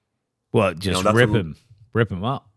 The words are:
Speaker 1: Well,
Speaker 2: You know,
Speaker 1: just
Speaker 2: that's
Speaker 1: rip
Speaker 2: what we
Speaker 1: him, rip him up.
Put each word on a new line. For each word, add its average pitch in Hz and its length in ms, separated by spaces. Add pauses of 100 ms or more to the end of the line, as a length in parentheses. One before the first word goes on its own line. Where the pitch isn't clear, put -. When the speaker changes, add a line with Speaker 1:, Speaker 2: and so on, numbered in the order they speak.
(520)
Speaker 1:
Well, 101 200
Speaker 2:
You 90 200
know, - 40
Speaker 1:
just 92 100
Speaker 2:
that's 107 100
Speaker 1:
rip 117 140
Speaker 2:
what 104 60
we 110 40
Speaker 1:
him, 80 160 (380)
rip 110 180
him 92 140
up. - 320